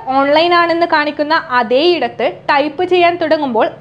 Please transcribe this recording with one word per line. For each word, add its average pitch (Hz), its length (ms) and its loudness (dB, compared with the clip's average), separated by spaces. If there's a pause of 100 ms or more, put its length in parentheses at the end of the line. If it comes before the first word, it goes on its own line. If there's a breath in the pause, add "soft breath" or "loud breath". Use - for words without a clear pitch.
ഓൺലൈൻ 285 460 2
ആണെന്ന് 339 320 2
കാണിക്കുന്ന 302 480 -2 (160)
അതേയിടത്ത് 247 840 0 (160)
ടൈപ്പ് 302 360 -2
ചെയ്യാൻ 349 300 2
തുടങ്ങുമ്പോൾ 294 540 -2 (120)